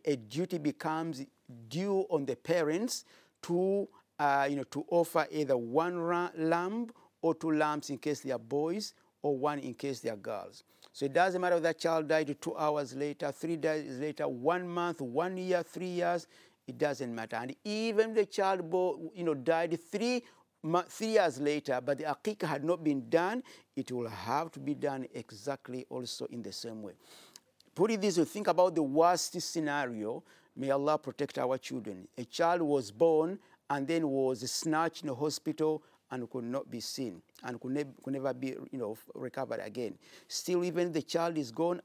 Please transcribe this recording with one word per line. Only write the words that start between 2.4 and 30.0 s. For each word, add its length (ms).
to, 460
uh, 300
you 80
know, 80
to 240
offer 420
either 260
one 420
ra-, 380
lamb 520
or 140
two 180
lambs 380
in 80
case 220
they 120
are 60
boys, 560
or 140
one 240
in 140
case 260
they 100
are 60
girls. 480
So 140
it 60
doesn't 280
matter 160
if 60
that 160
child 300
died 320
two 160
hours 380
later, 380
three 240
days 440
later, 260
one 400
month, 340
one 360
year, 260
three 240
years, 400
it 120
doesn't 360
matter. 220
And 280
even 500
the 120
child 420
bo-, 460
you 100
know, 100
died 440
three 320
mo-, 260
three 200
years 320
later, 440
but 140
the 60
aqiqah 420
had 180
not 200
been 240
done, 340
it 160
will 180
have 440
to 80
be 140
done 400
exactly 760
also 380
in 160
the 100
same 300
way. 100
Put 160
it 100
this 180
way, 60
think 240
about 260
the 80
worst 580
scenario. 800